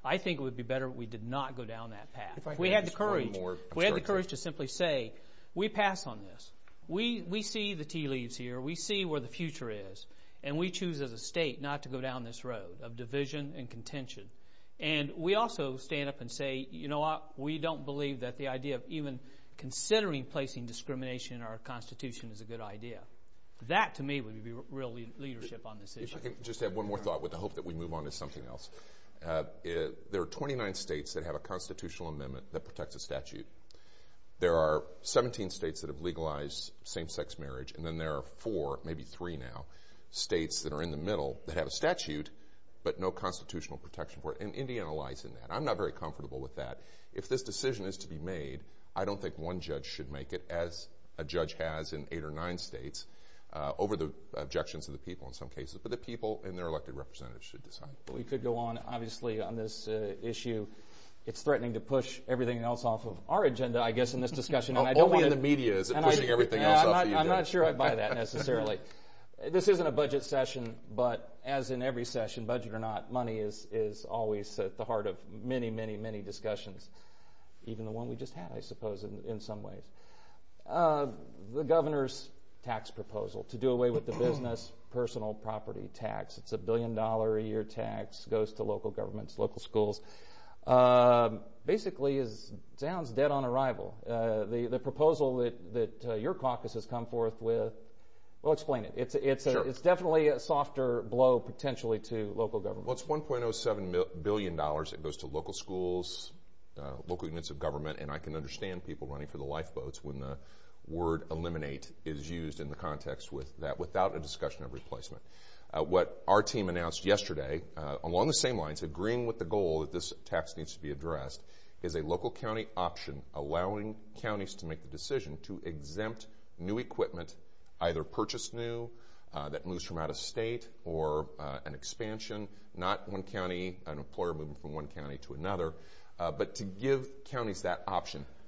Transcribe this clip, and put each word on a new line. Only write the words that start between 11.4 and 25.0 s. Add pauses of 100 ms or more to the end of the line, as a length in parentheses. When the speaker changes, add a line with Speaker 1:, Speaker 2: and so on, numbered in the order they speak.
Speaker 1:
not
to
go
down
this
road
of
division
and
contention." (520)
And
we
also
stand
up
and
say,
"You
know
what? (160)
We
don't
believe
that
the
idea
of
even (340)
considering
placing
discrimination
in
our
Constitution
is
a
good
idea." (680)
That,
to
me,
would
be (180)
real
le-,